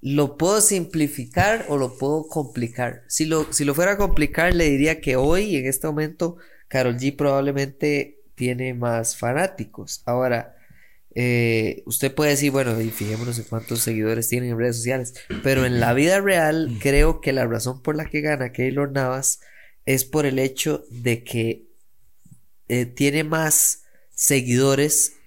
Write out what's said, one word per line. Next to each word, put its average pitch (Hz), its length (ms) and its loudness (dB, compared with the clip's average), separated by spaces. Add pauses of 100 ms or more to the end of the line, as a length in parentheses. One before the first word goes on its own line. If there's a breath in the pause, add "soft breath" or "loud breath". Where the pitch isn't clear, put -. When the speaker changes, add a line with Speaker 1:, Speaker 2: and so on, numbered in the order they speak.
Speaker 1:
lo 143 360 0
puedo 196 240 4
simplificar 175 1080 0
o 147 100 0
lo 123 180 -2
puedo 151 300 -2
complicar. 123 800 -6
Si - 160 0
lo, 156 280 0
si 147 120 0
lo 143 100 0
fuera 180 180 2
a 202 40 0
complicar, 175 580 4
le 170 140 4
diría 151 320 2
que 131 160 0
hoy, 170 400 2
en 131 100 -2
este 131 200 -4
momento, 156 500 -4 (320 loud breath)
Karol 127 300 0
G 135 180 -2
probablemente 139 1040 -2 (140)
tiene 123 400 -4
más 117 420 -2
fanáticos. 131 880 -6
Ahora, 120 520 -2 (580 soft breath)
eh, 117 720 0
usted 135 280 -4
puede 151 180 2
decir, 143 180 2
bueno, 127 300 0
y 113 100 -2
fijémonos 113 480 -6
en 110 60 -8
cuántos 113 360 -6
seguidores 113 480 -2
tienen 123 220 -4
en 117 80 -4
redes 120 180 -2
sociales, 123 380 -6 (280 loud breath)
pero 131 220 2
en 123 160 2
la 117 140 4
vida 170 260 4
real, 160 500 2
Speaker 2:
Mm. 113 100 -6
Speaker 1:
creo 143 400 4
que 135 120 -2
la 127 140 0
razón 117 360 -4
por 151 140 -2
la 156 100 -4
que 151 160 -4
gana 139 300 -2
Keylor 131 400 -2
Navas 131 480 -2 (440 loud breath)
es 135 200 2
por 151 220 0
el 131 120 0
hecho 135 520 -2
de 120 340 -2
que, 113 420 -4 (1000)
eh, 123 180 0
tiene 143 380 0
más 156 580 0 (320 soft breath)
seguidores 135 1000 2 (120)